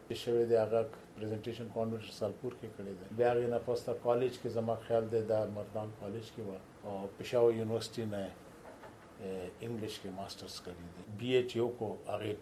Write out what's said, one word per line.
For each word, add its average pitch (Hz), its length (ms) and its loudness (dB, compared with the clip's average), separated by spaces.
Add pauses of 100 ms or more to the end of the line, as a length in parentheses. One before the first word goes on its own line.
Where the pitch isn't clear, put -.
(240)
شوې 120 260 6
دی، 117 80 10
هغه 110 240 6 (340)
پریزنټیشن 110 600 -4
کانوینټ 113 300 -2 (140)
سالپور 110 400 -2
کې 110 160 -10
کړې 98 240 -8
ده. 95 60 -12 (120)
بیا 120 160 8
هغې 120 200 4
نه 117 120 2
پسته 120 380 -2
کالج 123 380 4
کې 123 160 -2
زما 113 180 2 (100)
خیال 113 260 2
دی 113 100 4 (100)
دا 107 80 4 (160)
مردان 107 340 -6 (120)
کالج 107 320 -6
کې 113 140 -8
وه 95 120 -8 (240)
او 98 340 -6
پېښور 120 320 6 (100)
یونیورسټي 113 540 -2
نه 101 120 -2
یې، 92 60 -6 (840)
اه، 95 320 -6 (180)
انګلیش 110 360 -4
کې 98 80 -8 (100)
ماسټرز 98 360 -10 (100)
کړی 87 280 -10
دی. 90 100 -14 (160)
بی 120 160 -2
ایچ 123 200 4
یو 117 120 4 (120)
کو 110 80 -2 (240)
هغې 104 200 -2 (100)